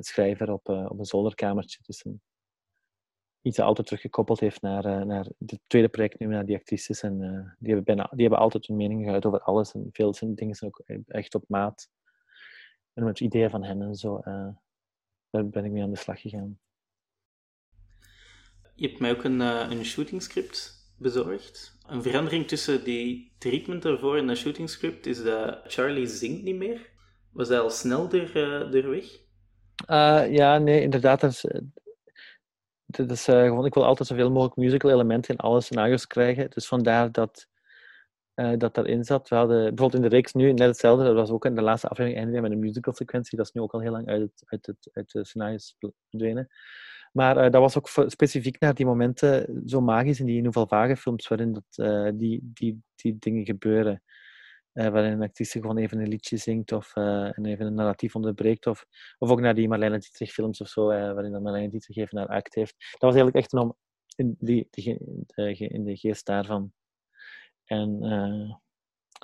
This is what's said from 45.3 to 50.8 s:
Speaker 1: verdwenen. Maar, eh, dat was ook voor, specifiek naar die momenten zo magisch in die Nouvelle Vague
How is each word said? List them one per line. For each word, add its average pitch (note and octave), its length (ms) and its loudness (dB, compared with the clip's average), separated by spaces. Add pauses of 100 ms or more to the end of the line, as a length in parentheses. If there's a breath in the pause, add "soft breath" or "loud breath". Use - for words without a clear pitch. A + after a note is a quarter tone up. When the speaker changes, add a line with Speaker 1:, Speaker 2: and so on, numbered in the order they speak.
Speaker 1:
verdwenen. A2+ 680 -6 (640 loud breath)
Maar, C3 260 4
eh, B2+ 140 6
dat B2+ 100 10
was C3+ 160 6
ook - 120 -2
voor, C3+ 220 2
specifiek C3 480 0
naar D3 140 4
die C3 120 0
momenten B2+ 800 2
zo B2+ 160 0
magisch B2 380 4
in C3+ 60 -2
die A#2+ 160 2
Nouvelle A#2 260 2
Vague A#2+ 300 2